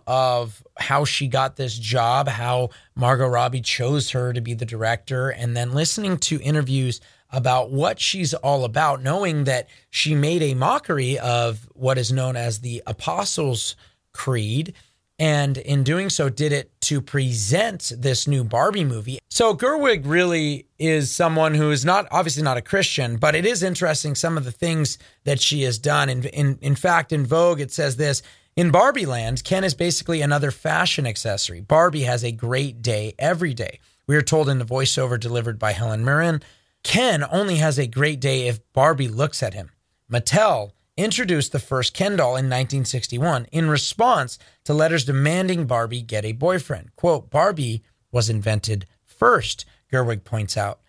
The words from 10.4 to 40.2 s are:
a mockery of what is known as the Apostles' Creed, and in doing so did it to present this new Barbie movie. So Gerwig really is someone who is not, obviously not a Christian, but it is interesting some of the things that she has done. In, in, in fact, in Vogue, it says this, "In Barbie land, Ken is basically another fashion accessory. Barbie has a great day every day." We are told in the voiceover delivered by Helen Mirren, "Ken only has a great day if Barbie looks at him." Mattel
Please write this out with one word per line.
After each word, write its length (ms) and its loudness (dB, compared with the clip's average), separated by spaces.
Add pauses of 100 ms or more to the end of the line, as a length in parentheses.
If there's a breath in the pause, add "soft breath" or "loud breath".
a 120 0
mockery 640 0
of 560 -2
what 240 0
is 120 -2
known 260 0
as 240 -4
the 260 -8
Apostles' 880 -4 (360 soft breath)
Creed, 600 -4 (460 soft breath)
and 400 2
in 240 0
doing 280 0
so 180 0
did 240 -2
it 180 -4 (120)
to 180 0
present 960 -2
this 320 0
new 160 0
Barbie 400 0
movie. 340 -4 (120)
So 260 4
Gerwig 480 2
really 640 0 (120)
is 320 0
someone 440 2
who 160 4
is 160 0
not, 240 2
obviously 320 0
not 160 0
a 40 -6
Christian, 540 0
but 180 2
it 120 0
is 160 0
interesting 520 -2
some 220 0
of 80 -2
the 80 -8
things 440 -2 (280 soft breath)
that 160 0
she 220 2
has 160 0
done. 320 2
In, 160 -2
in, 340 0
in 140 2
fact, 380 2
in 140 0
Vogue, 340 4
it 120 -6
says 240 -2
this, 260 0 (340 loud breath)
"In 140 4
Barbie 360 6
land, 360 -4
Ken 220 0
is 100 0
basically 460 -2
another 300 2
fashion 560 0
accessory. 540 -4
Barbie 420 4
has 200 0
a 80 -2
great 520 -4
day 360 -2
every 360 0
day." 260 -8 (260 soft breath)
We 100 2
are 60 4
told 280 2
in 80 0
the 80 -2
voiceover 520 0
delivered 400 -4
by 140 0
Helen 320 -2
Mirren, 380 2 (400 soft breath)
"Ken 480 2
only 260 0
has 220 2
a 80 0
great 340 -2
day 280 0
if 120 -4 (140)
Barbie 340 2
looks 340 -2
at 120 -4
him." 160 -14 (420)
Mattel 600 2 (240)